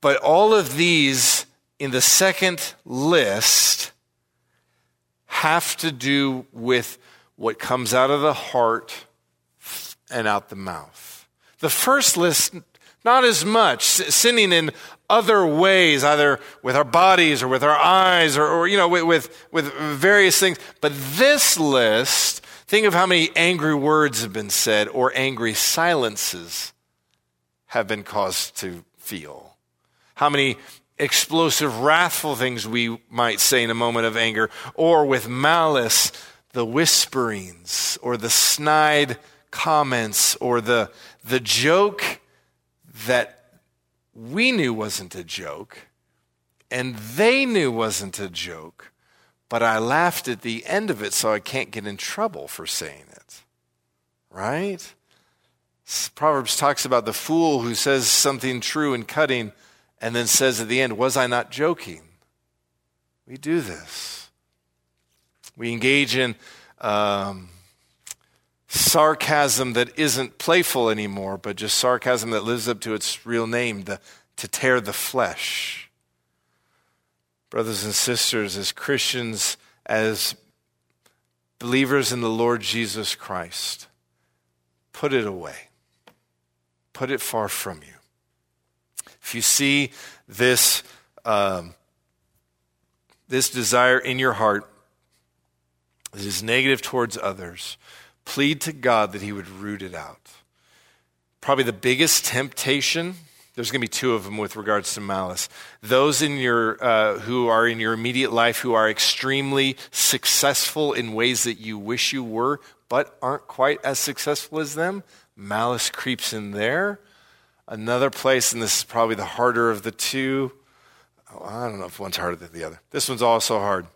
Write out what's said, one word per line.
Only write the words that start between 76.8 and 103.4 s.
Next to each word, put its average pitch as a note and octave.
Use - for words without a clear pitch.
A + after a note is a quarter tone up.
Brothers A2
and G#2
sisters, A2
as G2
Christians, A#2+
as A2
believers B2+
in B2
the A#2
Lord A#2
Jesus G#2+
Christ, -
put C#3
it A#2+
away. F2
Put C3
it D3+
far A2
from F2+
you. C#2+
If -
you A#2
see C#3
this, A#2+
um, F#2+
this C3
desire B2
in B2+
your C3
heart G#2
that G2+
is G2
negative C3
towards A#2
others, F#2
plead C#3+
to D#3+
God A#2
that G2
he G#2
would G2
root G2
it F2+
out. D2
Probably C3
the A#2
biggest B2+
temptation, C#3